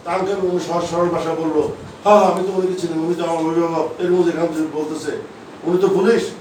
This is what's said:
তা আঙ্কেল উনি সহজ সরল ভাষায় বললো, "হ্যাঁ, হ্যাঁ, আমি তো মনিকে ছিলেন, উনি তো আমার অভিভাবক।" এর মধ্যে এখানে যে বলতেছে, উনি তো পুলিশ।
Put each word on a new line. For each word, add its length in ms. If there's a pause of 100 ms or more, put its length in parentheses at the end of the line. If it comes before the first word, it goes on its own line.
তা 80
আঙ্কেল 300
উনি 260
সহজ 180
সরল 240
ভাষায় 260
বললো, 400 (280)
"হ্যাঁ, 160
হ্যাঁ, 120
আমি 160
তো 60
মনিকে 280
ছিলেন, 180
উনি 160
তো 80
আমার 140
অভিভাবক।" 640
এর 100
মধ্যে 180
এখানে 180
যে 260
বলতেছে, 480 (420)
উনি 140
তো 100
পুলিশ। 540